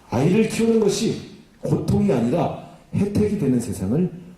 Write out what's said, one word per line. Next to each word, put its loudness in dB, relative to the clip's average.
아이를 2
키우는 2
것이 2
고통이 0
아니라 -2
혜택이 0
되는 0
세상을 -2